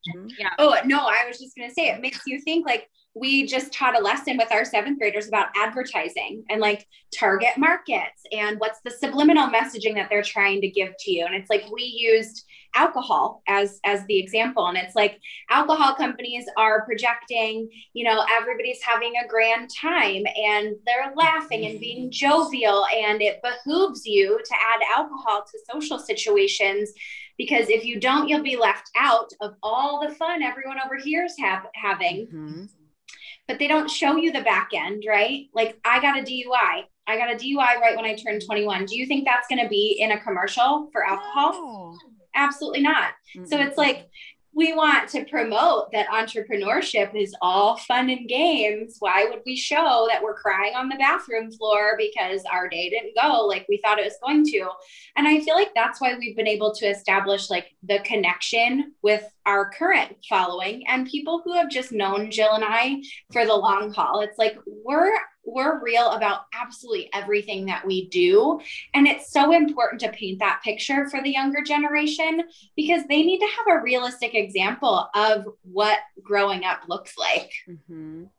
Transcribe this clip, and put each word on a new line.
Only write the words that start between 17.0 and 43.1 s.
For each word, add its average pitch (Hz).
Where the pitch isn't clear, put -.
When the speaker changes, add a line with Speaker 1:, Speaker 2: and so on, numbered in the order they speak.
Speaker 3:
you 240
know, 220
everybody's 240
having 240
a 233
grand 226
time 220
and 208
they're 254
laughing 311
and 220
being 240
Speaker 1:
Mm-hmm. 254
Speaker 3:
jovial, 262
and 214
it 208
behooves 285
you 208
to 240
add 226
alcohol 226
to -
social 302
situations, 202
because -
if 220
you 233
don't, 277
you'll 302
be 269
left 208
out 240
of 208
all 277
the 302
fun 320
everyone 262
over 269
here 311
is 339
hap-, 190
having. 190
Speaker 1:
Mm-hmm. 156
Speaker 3:
But 233
they 285
don't 302
show 302
you 320
the 262
back 190
end, 190
right? 214
Like, 226
I 240
got 277
a 254
D 254
U 247
I. 214
I 220
got 240
a 226
D 247
U 277
I 240
right 226
when 226
I 220
turned 214
twenty-one. 202
Do 214
you 254
think 269
that's 233
gonna 240
be 208
in 214
a 208
commercial 240
for 311
alcohol? 294
Speaker 1:
No. 208
Speaker 3:
Absolutely 294
not. 294